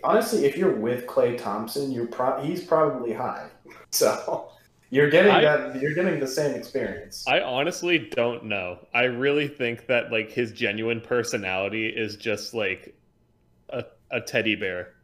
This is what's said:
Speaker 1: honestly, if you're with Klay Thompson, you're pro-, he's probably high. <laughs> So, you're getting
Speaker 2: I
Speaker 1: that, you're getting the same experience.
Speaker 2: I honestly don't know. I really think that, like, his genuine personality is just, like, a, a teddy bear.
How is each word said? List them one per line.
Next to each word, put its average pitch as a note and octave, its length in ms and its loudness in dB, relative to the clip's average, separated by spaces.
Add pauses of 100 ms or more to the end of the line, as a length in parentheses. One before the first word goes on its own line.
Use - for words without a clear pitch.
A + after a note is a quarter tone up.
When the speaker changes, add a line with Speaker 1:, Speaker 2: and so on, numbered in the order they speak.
Speaker 1:
honestly, F#3 400 2
if C#3 120 2
you're F3+ 200 2
with A#2 320 -2
Klay A#2+ 280 2
Thompson, A2+ 540 -4
you're A#2+ 160 -4
pro-, C3 340 -2
he's F3 240 -4
probably C3+ 480 2
high. - 400 -6
<laughs> - 40 -20 (360)
So, - 580 0 (400)
you're C#3+ 200 6
getting F#3 220 8
Speaker 2:
I E3 100 6
Speaker 1:
that, C#3+ 400 2
you're D3+ 120 0
getting F3 260 0
the C3+ 80 -2
same C#3+ 260 0
experience. - 720 -8
Speaker 2:
I C#3 140 2
honestly E3+ 580 0
don't A#2+ 460 -2
know. F#2 340 -6 (160)
I A#2 80 4
really C#3 460 0
think A#2+ 400 -4
that, A#2 240 0
like, A2 180 -2
his A#2+ 220 -2
genuine A2+ 480 -2
personality A2 880 -2
is A2 260 -4
just, G#2 400 -6
like, G2 400 -4 (760)
a, B2 140 -6 (280)
a A#2+ 80 -2
teddy A2 340 0
bear. F2+ 500 -6